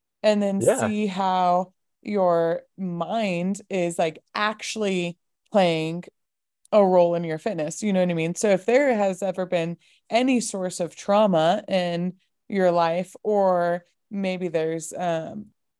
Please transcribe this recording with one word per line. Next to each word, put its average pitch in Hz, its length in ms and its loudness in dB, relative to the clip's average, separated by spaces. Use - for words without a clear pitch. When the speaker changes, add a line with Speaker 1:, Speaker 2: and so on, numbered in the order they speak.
Speaker 1:
and 208 200 4
then 196 180 -2
Speaker 2:
Yeah. 220 260 2
Speaker 1:
see 214 200 -2
how 185 680 0
your 175 640 0
mind 185 920 -4
is, 175 280 -2
like, 165 240 -2
actually 202 840 -4
playing 170 540 0
a 202 140 6
role 175 300 4
in 170 100 -2
your 160 140 -4
fitness? 165 440 -6
You 208 120 0
know 185 60 4
what 180 100 2
I 170 40 0
mean? 165 200 -2
So 208 160 0
if 185 160 0
there 254 280 4
has 196 280 0
ever 185 240 -4
been 170 320 -4
any 247 300 2
source 185 400 -6
of 165 140 -6
trauma 202 720 2
in 180 480 -2
your 185 260 2
life, 170 500 0
or 180 640 0
maybe 185 380 -4
there's, 160 440 -4
um, 165 540 -6